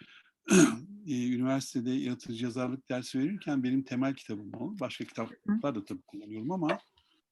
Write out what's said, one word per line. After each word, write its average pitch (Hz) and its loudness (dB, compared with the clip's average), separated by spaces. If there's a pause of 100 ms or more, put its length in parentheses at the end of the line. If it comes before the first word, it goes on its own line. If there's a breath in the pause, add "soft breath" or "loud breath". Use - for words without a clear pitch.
(460 soft breath)
<clears throat> 175 6
e, 123 0
üniversitede 127 0
yaratıcı 123 -2
yazarlık 127 -4
dersi 127 -2
verirken 147 0
benim 131 2
temel 135 0
kitabım 104 -10
o. - -6
Başka 123 -6
kitaplar 143 -2
da 101 -6
tabii 95 -8
kullanıyorum 107 -8
ama 185 0 (520)